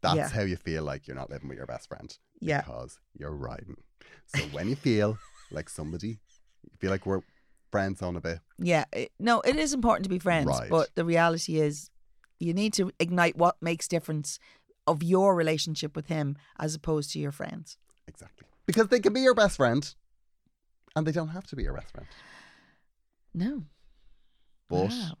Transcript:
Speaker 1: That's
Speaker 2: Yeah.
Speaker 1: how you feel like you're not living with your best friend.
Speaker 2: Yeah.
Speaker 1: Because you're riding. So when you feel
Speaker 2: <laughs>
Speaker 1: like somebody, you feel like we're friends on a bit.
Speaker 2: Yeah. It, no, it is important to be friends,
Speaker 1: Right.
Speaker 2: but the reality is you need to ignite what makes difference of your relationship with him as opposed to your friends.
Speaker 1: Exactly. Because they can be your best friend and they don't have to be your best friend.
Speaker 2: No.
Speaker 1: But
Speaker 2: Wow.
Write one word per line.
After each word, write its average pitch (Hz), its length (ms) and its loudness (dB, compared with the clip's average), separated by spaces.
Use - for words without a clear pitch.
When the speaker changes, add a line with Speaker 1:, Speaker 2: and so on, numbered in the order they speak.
Speaker 1:
That's 85 140 4
Speaker 2:
Yeah. 147 140 0
Speaker 1:
how 120 120 -2
you 95 140 0
feel 78 280 -6
like 71 240 -8
you're 65 80 -10
not 65 140 -10
living 69 200 -12
with 65 80 -12
your 60 100 -12
best 60 220 -12
friend. - 280 -16
Speaker 2:
Yeah. 151 220 -2
Speaker 1:
Because 62 380 -12
you're 73 220 -10
riding. - 400 -10
So 139 180 -2
when 76 240 -4
you 131 60 0
feel 107 420 2
Speaker 2:
<laughs> - 160 -20
Speaker 1:
like 78 180 -8
somebody, 85 500 -8
you - 160 -20
feel 95 100 -2
like 95 160 -2
we're 95 160 0
friends 98 300 -2
on 90 140 -4
a 82 60 -6
bit. 82 180 -4
Speaker 2:
Yeah. 170 360 2
It, - 260 -6
no, 233 220 4
it 277 160 2
is 302 160 0
important 233 320 2
to 190 40 -4
be 185 100 -2
friends, 165 280 2
Speaker 1:
Right. 123 220 0
Speaker 2:
but 160 260 2
the 165 100 0
reality 165 540 2
is 147 320 -2
you 170 140 -2
need 208 200 0
to 185 260 2
ignite 170 380 4
what 170 240 4
makes 165 260 -2
difference 156 520 -4
of 156 160 0
your 185 320 6
relationship 160 600 -2
with 151 120 -10
him 147 300 -2
as 156 160 -4
opposed 151 380 -4
to 156 80 -8
your 143 140 -4
friends. - 440 -12
Speaker 1:
Exactly. - 400 -20
Because 220 220 4
they 240 140 4
can 208 120 4
be 254 80 2
your 254 140 6
best 208 220 6
friend 123 360 2
and 160 100 0
they 156 60 0
don't 156 180 -2
have 175 180 -10
to - 80 -12
be 131 80 -4
your - 100 -2
best - 180 -12
friend. - 160 -16
Speaker 2:
No. 202 320 -4
Speaker 1:
But 185 200 0
Speaker 2:
Wow. 226 300 -6